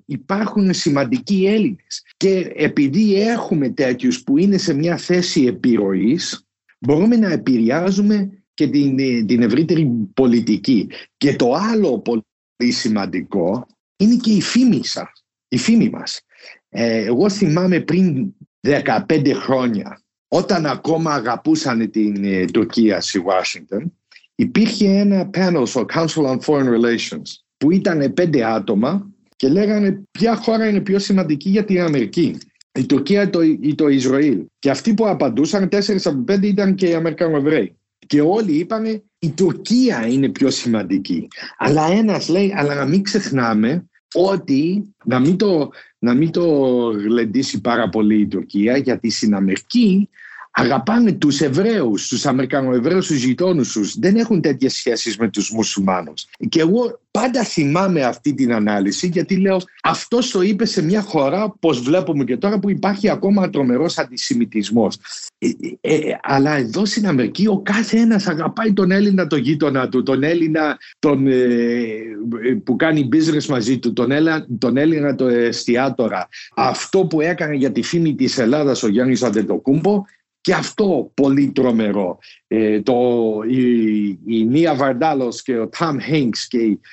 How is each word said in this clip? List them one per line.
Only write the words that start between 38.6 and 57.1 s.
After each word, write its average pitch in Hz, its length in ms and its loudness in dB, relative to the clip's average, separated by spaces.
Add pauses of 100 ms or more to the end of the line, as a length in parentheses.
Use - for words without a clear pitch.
«Η 170 100 -2
Τουρκία 190 800 0
είναι 131 220 2
πιο 135 200 0
σημαντική». 98 800 -2 (300)
Αλλά 156 340 2
ένας 196 380 0
λέει, 190 260 2
Αλλά 143 200 -2
να 139 100 -4
μην 175 180 2
ξεχνάμε 127 840 -2 (280)
ότι, 180 800 0 (120)
να 127 140 0
μην 160 180 2
το, 185 320 0 (300)
να 120 140 0
μην 156 180 2
το 175 140 0 (440)
γλεντήσει 110 720 -2
πάρα 117 280 0
πολύ 107 300 2
η 101 80 2
Τουρκία, 101 500 -2
γιατί 127 320 -2
στην 107 260 0
Αμερική 190 760 2 (500)
αγαπάνε 143 520 2
τους - 300 0
Εβραίους, 147 640 0
τους 120 180 -4
Αμερικανοεβραίους, 135 840 0
τους 143 160 0
γειτόνους 135 480 0
τους. 98 280 -4
Δεν 185 160 2
έχουν 220 260 2
τέτοιες 135 320 0
σχέσεις 113 440 -4
με 110 120 0
τους 101 220 -4
μουσουλμάνους. 95 760 -4 (220)
Και 165 100 0
εγώ 214 400 0 (120)